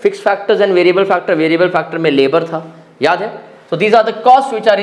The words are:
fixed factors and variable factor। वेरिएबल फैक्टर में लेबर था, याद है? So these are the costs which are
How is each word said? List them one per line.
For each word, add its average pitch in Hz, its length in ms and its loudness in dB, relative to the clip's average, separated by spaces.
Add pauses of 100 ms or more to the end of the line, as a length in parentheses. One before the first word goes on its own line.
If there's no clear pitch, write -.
fixed 196 260 -4
factors 202 380 -2
and 190 120 0
variable 180 340 2
factor। 175 260 -2
वेरिएबल 165 320 0
फैक्टर 165 280 -4
में 165 140 0
लेबर 139 320 2
था, 160 200 -8 (380)
याद 175 220 0
है? 226 100 -10 (380)
So 160 100 -4
these 214 180 4
are 214 60 2
the 220 120 -6 (120)
costs 262 240 4
which 214 140 -4
are 202 160 2